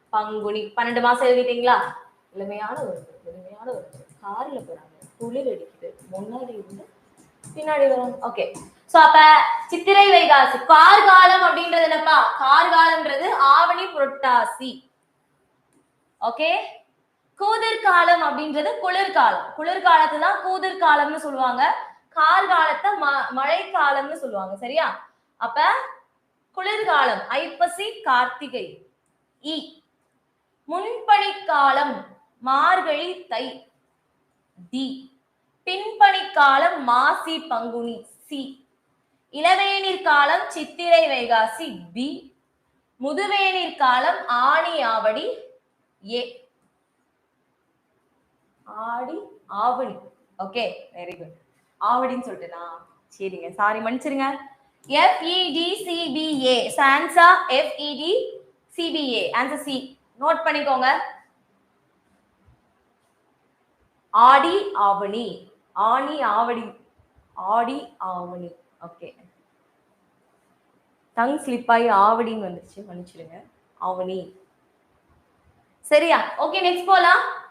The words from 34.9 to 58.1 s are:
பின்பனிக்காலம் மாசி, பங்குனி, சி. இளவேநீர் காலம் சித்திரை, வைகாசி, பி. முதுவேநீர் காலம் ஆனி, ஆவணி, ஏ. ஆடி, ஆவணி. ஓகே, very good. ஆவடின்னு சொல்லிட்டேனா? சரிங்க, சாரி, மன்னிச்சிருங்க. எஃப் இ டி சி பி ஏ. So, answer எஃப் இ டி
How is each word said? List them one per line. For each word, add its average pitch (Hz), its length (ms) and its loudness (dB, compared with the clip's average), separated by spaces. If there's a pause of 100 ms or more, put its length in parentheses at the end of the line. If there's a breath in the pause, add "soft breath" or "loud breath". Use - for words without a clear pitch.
பின்பனிக்காலம் 381 1120 2
மாசி, 285 640 -2
பங்குனி, 233 640 -8 (200)
சி. 269 420 -14 (640)
இளவேநீர் 381 720 -2
காலம் 294 480 2
சித்திரை, 330 580 0
வைகாசி, 233 680 -2 (140)
பி. 262 440 -10 (640)
முதுவேநீர் 370 760 -2
காலம் 262 500 0
ஆனி, 294 560 0
ஆவணி, 226 560 -2 (720)
ஏ. 240 400 -12 (2250)
ஆடி, 240 540 -10 (280)
ஆவணி. 226 480 -4 (440)
ஓகே, 196 340 -8 (220)
very 175 200 -16
good. - 300 -20 (360)
ஆவடின்னு 247 480 -2
சொல்லிட்டேனா? 170 400 -16 (500)
சரிங்க, 180 320 -12
சாரி, 208 280 -2
மன்னிச்சிருங்க. 269 580 -6 (500)
எஃப் 349 340 2
இ 349 320 -4
டி 349 240 -4
சி 339 360 -8
பி 302 320 -4
ஏ. 247 260 0
So, 277 160 0
answer 339 500 6 (120)
எஃப் 277 240 -2
இ 294 240 -10
டி 349 440 -4 (280)